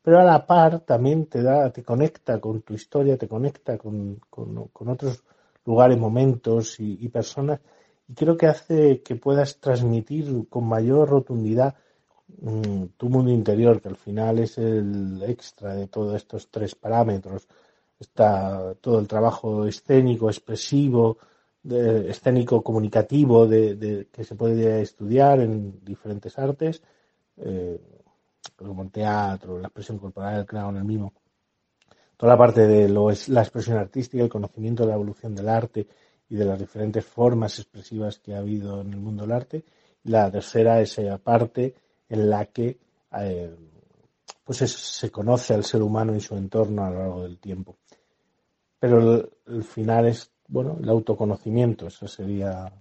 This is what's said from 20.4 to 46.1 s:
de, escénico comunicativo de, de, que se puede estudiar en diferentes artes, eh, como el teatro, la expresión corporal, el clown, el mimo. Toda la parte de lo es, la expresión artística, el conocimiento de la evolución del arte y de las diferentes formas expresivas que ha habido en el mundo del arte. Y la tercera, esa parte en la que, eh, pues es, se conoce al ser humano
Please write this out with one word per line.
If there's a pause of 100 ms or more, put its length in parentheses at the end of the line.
de,
escénico
comunicativo
de,
de,
que
se
puede
estudiar
en
diferentes
artes, (540)
eh, (800)
como
el
teatro,
la
expresión
corporal,
el
clown,
el
mimo. (1040)
Toda
la
parte
de
lo
es,
la
expresión
artística,
el
conocimiento
de
la
evolución
del
arte (420)
y
de
las
diferentes
formas
expresivas
que
ha
habido
en
el
mundo
del
arte. (380)
Y
la
tercera,
esa
parte (340)
en
la
que, (400)
eh, (880)
pues
es,
se
conoce
al
ser
humano